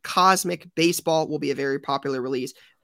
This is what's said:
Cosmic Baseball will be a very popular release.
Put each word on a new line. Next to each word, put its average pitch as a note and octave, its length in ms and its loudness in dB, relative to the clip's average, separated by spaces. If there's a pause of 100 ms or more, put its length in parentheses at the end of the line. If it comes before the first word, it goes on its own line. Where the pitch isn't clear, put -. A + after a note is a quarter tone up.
Cosmic F3+ 720 2
Baseball D#3+ 500 2
will D3 140 -4
be D3 100 -2
a C#3 60 -2
very C#3 240 -2
popular C#3 420 -4
release. C3 320 -6 (300)